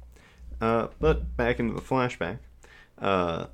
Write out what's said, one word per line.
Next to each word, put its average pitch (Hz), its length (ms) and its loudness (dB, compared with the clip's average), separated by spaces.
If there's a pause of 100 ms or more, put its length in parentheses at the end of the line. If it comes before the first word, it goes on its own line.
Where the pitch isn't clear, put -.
(580)
Uh, 113 300 2 (100)
but - 380 2
back 120 240 2
into 110 140 0
the 92 80 -6
flashback. 123 560 -2 (600)
Uh, 87 560 0